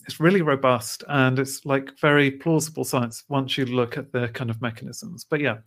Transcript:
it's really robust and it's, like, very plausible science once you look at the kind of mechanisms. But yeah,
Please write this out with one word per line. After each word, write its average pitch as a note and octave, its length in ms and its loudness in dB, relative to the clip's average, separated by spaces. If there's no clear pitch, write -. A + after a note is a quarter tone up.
it's - 140 -10
really F3+ 220 4
robust C3+ 680 0
and C3 320 4
it's, C3+ 260 -4
like, C#3 340 -2
very D3 320 4
plausible D3+ 520 0
science A#2+ 460 -2
once C3+ 280 -2
you C3+ 80 0
look B2 320 0
at - 140 -10
the B2 180 0
kind A#2 200 -6
of A2+ 120 -6
mechanisms. A#2+ 640 -10
But D3+ 160 -2
yeah, A#2+ 280 0